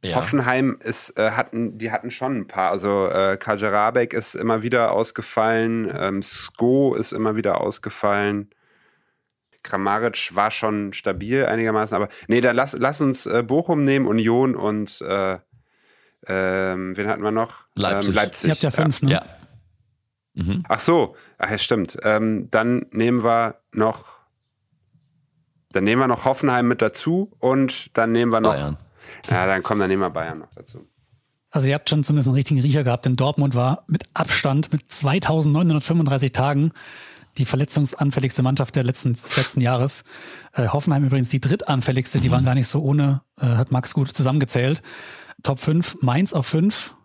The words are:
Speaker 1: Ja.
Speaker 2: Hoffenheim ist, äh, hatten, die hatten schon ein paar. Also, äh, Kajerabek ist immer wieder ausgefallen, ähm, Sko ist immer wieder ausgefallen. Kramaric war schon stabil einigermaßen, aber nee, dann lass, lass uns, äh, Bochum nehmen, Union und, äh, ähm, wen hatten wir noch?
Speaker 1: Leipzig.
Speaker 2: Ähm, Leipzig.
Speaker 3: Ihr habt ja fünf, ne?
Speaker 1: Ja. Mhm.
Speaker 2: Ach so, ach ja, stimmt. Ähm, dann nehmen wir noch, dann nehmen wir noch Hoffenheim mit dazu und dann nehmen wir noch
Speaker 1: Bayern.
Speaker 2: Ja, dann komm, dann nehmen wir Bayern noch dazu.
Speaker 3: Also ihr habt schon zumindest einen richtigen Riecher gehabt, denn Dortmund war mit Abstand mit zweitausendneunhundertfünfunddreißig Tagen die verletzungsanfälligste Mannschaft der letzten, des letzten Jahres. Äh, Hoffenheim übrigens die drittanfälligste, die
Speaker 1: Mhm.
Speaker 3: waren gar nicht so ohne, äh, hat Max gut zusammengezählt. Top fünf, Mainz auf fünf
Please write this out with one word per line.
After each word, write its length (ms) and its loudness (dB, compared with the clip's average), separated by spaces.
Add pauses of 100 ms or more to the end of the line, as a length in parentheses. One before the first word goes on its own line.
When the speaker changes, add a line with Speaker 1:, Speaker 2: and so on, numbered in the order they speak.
Speaker 1:
Ja. 120 -4
Speaker 2:
Hoffenheim 640 0
ist, 380 -6
äh, 120 2
hatten, 460 -4
die 140 -8
hatten 180 -6
schon 260 -6
ein 120 -6
paar. 240 0
Also, 360 0
äh, 300 0
Kajerabek 760 0
ist 200 -4
immer 300 -2
wieder 300 2
ausgefallen, 1000 -2
ähm, 300 -4
Sko 720 0
ist 180 -4
immer 220 -2
wieder 260 -2
ausgefallen. 880 -2 (1120)
Kramaric 720 -2
war 160 2
schon 420 -4
stabil 540 -2
einigermaßen, 500 0
aber 140 -2 (180)
nee, 140 4
dann 140 4
lass, 240 0
lass 200 0
uns, 280 0
äh, 180 0
Bochum 380 0
nehmen, 240 2
Union 480 2
und, 460 -4
äh, 360 -2 (880)
ähm, 720 -2
wen 100 -4
hatten 140 -4
wir 80 -2
noch? 240 -2 (220)
Speaker 1:
Leipzig. 340 0
Speaker 2:
Ähm, 60 0
Leipzig. 320 -2
Speaker 3:
Ihr 60 2
habt 100 -2
ja 80 0
fünf, 320 0
ne? 80 4
Speaker 1:
Ja. 140 0 (1080)
Mhm. 340 -4
Speaker 2:
Ach 120 0
so, 360 2 (220)
ach 140 -2
ja, 80 -2
stimmt. 420 -2
Ähm, 480 0
dann 420 0
nehmen 320 0
wir 380 0 (100)
noch, 340 -2 (1700)
dann 120 0
nehmen 180 4
wir 60 2
noch 180 0
Hoffenheim 420 2
mit 140 2
dazu 560 0
und 580 0
dann 160 2
nehmen 200 2
wir 100 2
noch 140 2
Speaker 1:
Bayern. 220 -4 (520)
Speaker 2:
Ja, 160 2
dann 160 2
komm, 180 -2
dann 100 2
nehmen 120 2
wir 100 -2
Bayern 280 -8
noch 160 -20
dazu. 320 -20 (600)
Speaker 3:
Also 180 0
ihr 60 2
habt 160 -4
schon 140 2
zumindest 260 2
einen 60 4
richtigen 260 2
Riecher 220 2
gehabt, 220 0
denn 100 2
Dortmund 400 0
war 320 0
mit 260 -2
Abstand 580 0
mit 200 -4
zweitausendneunhundertfünfunddreißig 1400 2
Tagen 400 2 (640)
die 80 0
verletzungsanfälligste 960 0
Mannschaft 320 0
der 80 2
letzten, 300 0
des 240 -2
letzten 240 0
Jahres. 420 2 (500)
Äh, 140 0
Hoffenheim 380 2
übrigens 240 2
die 120 2
drittanfälligste, 800 0
die 80 2
Speaker 1:
Mhm. 60 4
Speaker 3:
waren 120 4
gar 100 2
nicht 120 2
so 140 0
ohne, 400 2 (160)
äh, 100 0
hat 240 2
Max 220 0
gut 160 0
zusammengezählt. 720 0 (600)
Top 180 -2
fünf, 420 0
Mainz 320 2
auf 120 0
fünf 480 0 (120)